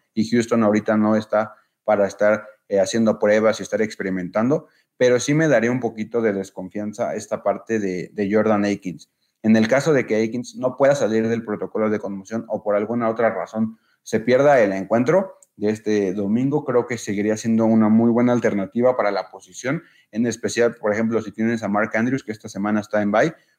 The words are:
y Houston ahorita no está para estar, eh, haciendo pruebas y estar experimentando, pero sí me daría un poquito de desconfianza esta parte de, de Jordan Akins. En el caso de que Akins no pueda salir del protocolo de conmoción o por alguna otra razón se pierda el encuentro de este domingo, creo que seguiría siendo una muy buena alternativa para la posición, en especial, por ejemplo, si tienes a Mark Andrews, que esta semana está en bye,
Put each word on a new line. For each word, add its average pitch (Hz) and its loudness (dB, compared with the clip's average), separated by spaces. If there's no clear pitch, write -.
y 110 -2
Houston 117 2
ahorita 107 2
no 107 2
está 107 -2
para 101 2
estar, 104 0
eh, 101 2
haciendo 110 0
pruebas 107 2
y 98 -10
estar 104 -4
experimentando, 104 -4
pero 123 4
sí 147 -2
me 156 2
daría 120 2
un 127 -2
poquito 113 -4
de 107 2
desconfianza 98 -6
esta 107 -8
parte 101 -2
de, 92 -6
de 101 -2
Jordan 107 2
Akins. 98 -6
En 110 4
el 110 4
caso 139 2
de 123 2
que 110 0
Akins 117 -6
no 127 -4
pueda 139 4
salir 113 0
del 113 -2
protocolo 107 -4
de 107 0
conmoción 101 -8
o 104 -6
por 104 0
alguna 113 -2
otra 113 0
razón 110 -4
se 110 -2
pierda 127 4
el 101 4
encuentro 127 0
de 104 -2
este 107 0
domingo, 123 -2
creo 120 0
que 120 -6
seguiría 107 -2
siendo 113 0
una 110 4
muy 113 4
buena 123 2
alternativa 117 0
para 104 0
la 95 -4
posición, 120 -8
en 113 -2
especial, 113 -2
por 107 -2
ejemplo, 113 -2
si 98 -12
tienes 113 -4
a 101 -4
Mark 107 -2
Andrews, 127 -2
que 107 -10
esta - -16
semana 104 -2
está 104 -2
en 101 0
bye, 139 2